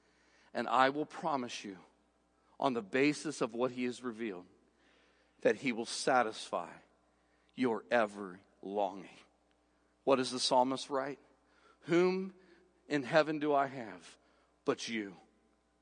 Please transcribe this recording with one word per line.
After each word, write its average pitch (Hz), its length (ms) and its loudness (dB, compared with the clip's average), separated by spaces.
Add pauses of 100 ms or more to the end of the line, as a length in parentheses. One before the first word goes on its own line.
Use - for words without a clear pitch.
(540)
And 120 140 -4
I 127 220 6
will 170 180 -2
promise 135 560 -4
you, 95 160 -12 (800)
on 139 140 0
the 117 100 -2
basis 143 580 0
of 117 140 -2
what 120 160 0
he 123 140 -4
has 123 180 -6
revealed, 107 420 -8 (960)
that 117 160 4
he 127 140 -2
will 113 160 -4
satisfy 107 840 0 (840)
your 117 340 0
every 101 480 0 (240)
longing. 98 560 -6 (840)
What 135 120 4
does 123 160 0
the 127 80 -4
psalmist 131 500 2
write? 139 300 -4 (600)
"Whom 185 520 2 (540)
in 147 160 0
heaven 151 360 4
do 147 140 2
I 139 140 4
have 113 500 -12 (480)
but - 220 0
you? 104 280 -4 (680)